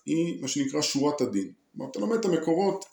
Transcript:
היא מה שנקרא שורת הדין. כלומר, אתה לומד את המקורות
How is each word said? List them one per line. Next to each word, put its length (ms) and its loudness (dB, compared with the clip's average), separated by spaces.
היא 360 0
מה 60 -6
שנקרא 340 0
שורת 400 0
הדין. 300 0
כלומר, 160 -10
אתה 80 -8
לומד 200 0
את 60 0
המקורות 680 2